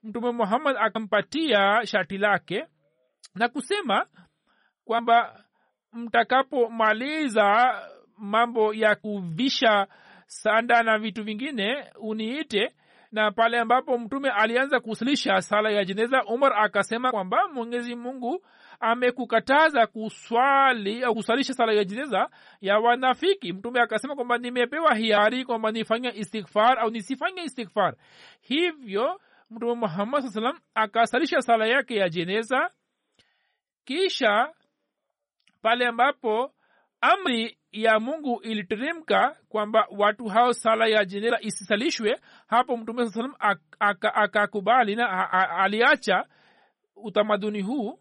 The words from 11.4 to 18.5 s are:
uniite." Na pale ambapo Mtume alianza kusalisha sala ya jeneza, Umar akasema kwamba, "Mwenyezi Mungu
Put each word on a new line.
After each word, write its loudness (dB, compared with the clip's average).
uniite." -4
Na 0
pale 2
ambapo 0
Mtume -4
alianza 0
kusalisha -2
sala 0
ya 2
jeneza, 0
Umar 2
akasema 0
kwamba, 0
"Mwenyezi -6
Mungu -8